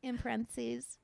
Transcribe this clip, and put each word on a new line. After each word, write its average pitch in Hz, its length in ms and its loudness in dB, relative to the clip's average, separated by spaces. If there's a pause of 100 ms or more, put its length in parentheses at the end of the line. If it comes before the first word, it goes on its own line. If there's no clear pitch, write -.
In 254 160 0
parentheses 233 840 0